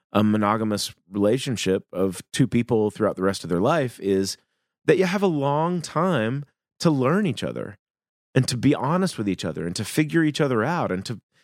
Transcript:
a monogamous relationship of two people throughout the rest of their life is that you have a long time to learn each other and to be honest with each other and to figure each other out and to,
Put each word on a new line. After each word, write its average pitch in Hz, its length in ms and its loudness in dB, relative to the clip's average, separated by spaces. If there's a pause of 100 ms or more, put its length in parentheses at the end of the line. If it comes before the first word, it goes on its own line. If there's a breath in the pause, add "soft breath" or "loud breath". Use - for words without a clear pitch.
(120)
a 107 100 4
monogamous 107 720 0 (160)
relationship 101 800 0
of 92 300 -2 (120)
two 135 140 2
people 110 440 0
throughout 101 260 -2
the 92 60 -4
rest 98 220 0
of 85 40 -8
their 87 120 0
life 135 400 0
is 98 360 0 (480)
that - 140 4
you 185 80 4
have 190 160 -2
a 202 40 2
long 156 540 0
time 143 640 -2 (360)
to 170 100 4
learn 151 340 2
each 147 180 -2
other 62 360 -8 (560)
and 127 140 2
to 123 100 -2
be 120 160 4
honest 180 420 0
with 107 100 -2
each 95 180 -2
other 82 220 -4
and 87 100 -6
to 107 100 -6
figure 156 360 0
each 151 180 0
other 127 220 2
out 143 300 -2
and 92 140 -6
to, 113 120 -8 (260)